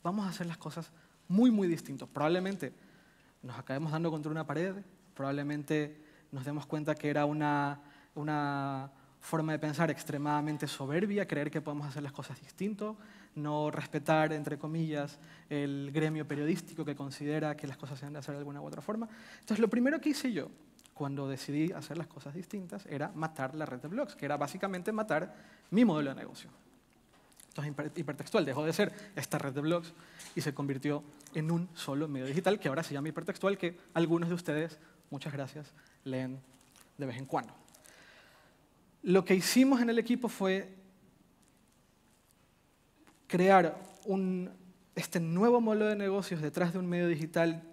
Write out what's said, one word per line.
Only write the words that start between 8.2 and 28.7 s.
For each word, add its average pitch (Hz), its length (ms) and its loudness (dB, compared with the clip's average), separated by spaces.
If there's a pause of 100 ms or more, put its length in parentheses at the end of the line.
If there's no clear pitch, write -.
forma 156 320 -2
de 151 80 0
pensar 156 320 2
extremadamente 147 760 -2
soberbia, 180 600 0
creer 147 240 -2
que 156 100 -2
podemos 147 260 -6
hacer 143 160 -8
las 139 80 -6
cosas 139 280 -12
distinto, 208 580 -6 (380)
no 151 360 -2
respetar, 156 640 2
entre 147 240 -4
comillas, 151 600 -2 (300)
el 143 440 -2
gremio 156 340 2
periodístico 151 560 -2
que 147 120 -4
considera 147 600 -2
que 143 120 -8
las 131 100 -8
cosas 139 220 -10
se 143 60 -10
han 143 80 -10
de 147 60 -10
hacer 139 140 -8
de 143 60 -8
alguna 143 220 -8
u 147 40 -10
otra 151 160 -10
forma. 220 260 -4 (260)
Entonces, - 260 -2
lo 220 100 8
primero 262 300 4
que 311 100 2
hice 277 220 0
yo 151 180 -2 (440)
cuando 139 340 -4
decidí 147 440 -2
hacer 156 260 -8
las 160 100 -6
cosas 143 260 -16
distintas 185 520 -10
era 147 280 -4
matar 147 420 -4
la 156 100 -4
red 127 140 -8
de 147 80 -10
blogs, 233 280 -4
que - 100 -8
era 143 120 0
básicamente 185 540 -2
matar 214 440 0 (360)
mi 226 140 8
modelo 151 240 2
de 135 60 -8
negocio. - 340 -14 (1000)
Entonces, 147 240 -6
hiper-, 147 240 -6
Hipertextual 165 480 0
dejó 139 180 -2
de 160 100 0